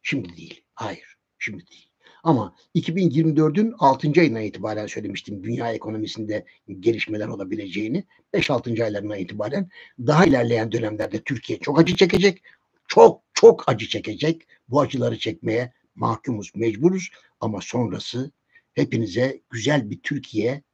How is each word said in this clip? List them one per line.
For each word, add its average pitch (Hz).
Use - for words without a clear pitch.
Şimdi 90
değil. -
Hayır. -
Şimdi -
değil. -
Ama 131
iki 165
bin 185
yirmi 156
dördün 156
altıncı 175
ayından 113
itibaren 104
söylemiştim 98
dünya 117
ekonomisinde 107
gelişmeler 107
olabileceğini. 104
Beş 175
altıncı 117
aylarından 104
itibaren 107
daha 151
ilerleyen 117
dönemlerde 107
Türkiye 117
çok 139
acı 165
çekecek. 180
Çok, -
çok -
acı 113
çekecek. -
Bu 135
acıları 120
çekmeye 117
mahkumuz, 110
mecburuz. 127
Ama 107
sonrası 120
hepinize 120
güzel 120
bir -
Türkiye 131